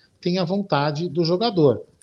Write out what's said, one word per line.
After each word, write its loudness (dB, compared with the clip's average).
tem -2
a 0
vontade -2
do -2
jogador. 2